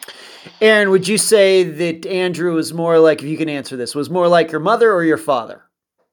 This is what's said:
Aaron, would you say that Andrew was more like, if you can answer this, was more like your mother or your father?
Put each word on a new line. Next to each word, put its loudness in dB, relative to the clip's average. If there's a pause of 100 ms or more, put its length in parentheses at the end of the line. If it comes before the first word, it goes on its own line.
(600)
Aaron, 4
would 2
you 0
say 4
that -6
Andrew -4
was -4
more 2
like, 4
if -10
you -6
can -4
answer -10
this, -10
was -6
more 0
like 2
your -4
mother 2
or 0
your 2
father? -6 (500)